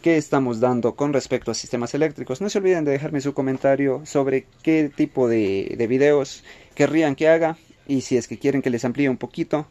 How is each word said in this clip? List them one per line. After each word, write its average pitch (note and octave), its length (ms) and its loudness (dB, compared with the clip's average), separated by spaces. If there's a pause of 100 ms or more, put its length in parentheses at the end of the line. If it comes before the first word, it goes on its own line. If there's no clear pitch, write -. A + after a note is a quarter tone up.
que E3 140 4
estamos C3+ 420 -2
dando A#2+ 360 0
con C#3+ 180 -2
respecto B2+ 360 -2
a A2+ 60 -4
sistemas - 380 -6
eléctricos. D3 480 -4
No G3+ 80 -4
se G3+ 100 -2
olviden F#3 240 2
de C#3+ 80 0
dejarme C#3+ 300 -4
su C#3 120 -4
comentario C#3 720 0
sobre C3+ 400 0 (160)
qué D#3 320 2
tipo C#3 360 0
de, G2+ 480 0
de A#2 100 -2
videos C#3 560 2 (320)
querrían D3 400 2
que D#3 140 2
haga E3 280 4 (300)
y C3+ 140 0
si B2 160 -2
es A#2 100 -2
que G#2+ 100 -12
quieren C3+ 240 0
que C3+ 80 -2
les A#2+ 140 -2
amplíe C3 260 0
un B2+ 80 -2
poquito. D3+ 540 -6